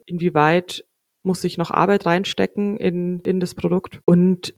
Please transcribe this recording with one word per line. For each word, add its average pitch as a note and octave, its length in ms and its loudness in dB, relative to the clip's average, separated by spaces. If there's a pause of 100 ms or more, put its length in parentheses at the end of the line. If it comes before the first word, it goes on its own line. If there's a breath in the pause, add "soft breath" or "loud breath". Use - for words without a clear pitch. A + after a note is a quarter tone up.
inwieweit E3+ 800 0 (380)
muss F#3 200 -2
ich F3 140 -4
noch E3+ 140 -4
Arbeit G3 340 2
reinstecken G3 720 -2
in, F3 440 -4
in F#3 180 -2
das F3+ 160 -4
Produkt - 500 -4
und F3+ 520 4